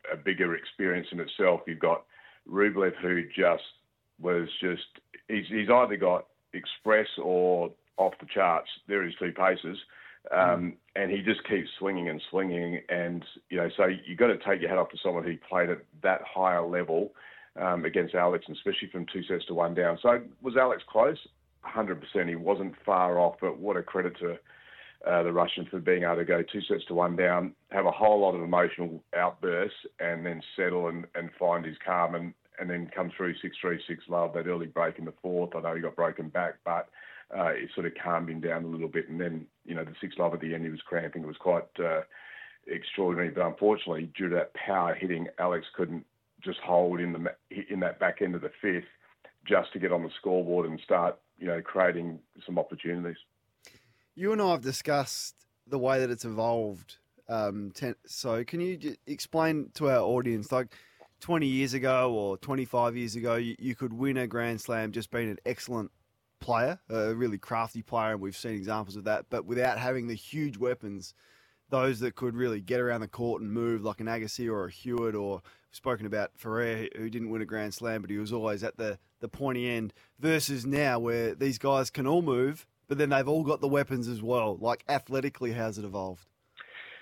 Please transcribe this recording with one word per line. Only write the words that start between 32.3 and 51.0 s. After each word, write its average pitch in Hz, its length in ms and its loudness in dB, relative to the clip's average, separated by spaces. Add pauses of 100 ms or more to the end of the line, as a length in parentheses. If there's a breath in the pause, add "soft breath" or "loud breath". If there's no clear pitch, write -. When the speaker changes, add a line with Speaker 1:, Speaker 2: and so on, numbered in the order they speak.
Speaker 1:
and 87 100 -6
then 87 240 -6
come 90 240 -4
through 87 240 -2
six - 200 -10
three, 85 260 -2
six 82 220 -10
love, 85 260 0
that 85 140 -2
early 85 180 -2
break 82 320 -2
in 85 60 -8
the 80 180 -10
fourth. 87 320 -2
I 82 60 -4
know 82 160 -4
he 85 40 -4
got 82 140 -4
broken 80 360 -2
back, 87 240 -2 (100)
but, 85 240 -2 (440 loud breath)
uh, 85 220 2
it 57 200 -6
sort 87 120 -2
of 82 60 -2 (100)
calmed 85 260 0
him 80 120 -6
down 82 240 -2
a - 20 -6
little 82 220 -4
bit. 80 200 -4
And 82 120 -8
then, 82 260 -4 (180)
you 82 120 -8
know, 80 80 -4
the 78 160 -12
six 95 180 -8
love 85 160 2
at 80 60 -8
the 80 140 -4
end, 82 100 -4
he 82 60 -6
was 78 120 -10
cramping. 82 400 -6
It 76 60 -8
was 73 80 -12
quite, - 320 0 (100)
uh, 80 220 0 (680 loud breath)
extraordinary. 87 640 -2
But 87 160 0
unfortunately, 82 720 2
due 92 120 -2
to 87 40 2
that - 200 0
power 90 400 0
hitting, 85 340 -4 (100)
Alex 87 260 0 (120)
couldn't 82 280 -4 (380)
just 92 160 -8
hold 87 400 4
in 87 140 -2
the 82 80 -4
ma-, 82 100 -2 (400)
in 101 80 -2
that 87 220 -2
back 90 200 0
end 90 140 2
of 85 60 -4
the - 100 -6 (100)
fifth 90 280 0 (580 soft breath)
just 95 280 4
to 101 40 -6
get 90 140 2
on 87 100 2
the 80 160 -6
scoreboard 87 500 2
and 78 120 -8
start, 87 380 2 (200)